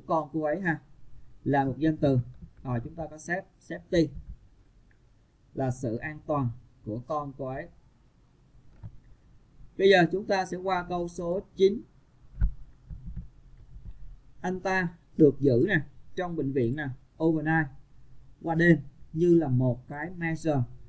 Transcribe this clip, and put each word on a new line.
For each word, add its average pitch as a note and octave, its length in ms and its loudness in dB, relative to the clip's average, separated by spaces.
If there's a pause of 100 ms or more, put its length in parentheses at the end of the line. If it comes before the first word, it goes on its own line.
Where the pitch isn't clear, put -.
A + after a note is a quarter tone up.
con D#3+ 280 0
cô D#3 80 -2
ấy D3+ 200 -2
ha. D#3+ 200 -2 (600)
Là C3+ 220 2
một B2+ 120 -2
danh D#3 200 0
từ. C3+ 220 4 (440)
Rồi B2 200 -4
chúng D3+ 120 -14
ta D#3+ 140 -8
có D#3 60 -16
safe-, F3 260 -6 (200)
safety. - 460 0 (1500)
Là C3 180 -2
sự A#2+ 260 -4
an D3+ 280 -10
toàn C#3 240 0 (360)
của B2 220 -6
con C#3+ 300 -6
cô C3+ 100 -8
ấy. C#3+ 200 -8 (2000)
Bây F#3+ 120 6
giờ F3+ 220 8
chúng G3 140 -2
ta F#3+ 200 0
sẽ F3 120 -8
qua F3+ 320 -2
câu F3 180 -4
số F3 340 -4 (140)
chín. G3+ 260 4 (2500)
Anh F#3 180 -4
ta F#3 280 0 (300)
được D3 220 8
giữ C3+ 280 4
nè, F#3+ 140 2 (340)
trong F3 200 -4
bệnh C#3 160 -2
viện C3 240 0
nè, D3+ 120 -4 (360)
overnight, D#3+ 440 2 (760)
qua E3 140 -2
đêm E3 240 8 (340)
như E3+ 220 6
là D#3+ 120 4
một B2+ 400 2
cái D3+ 220 -8
measure, E3 520 -2 (280)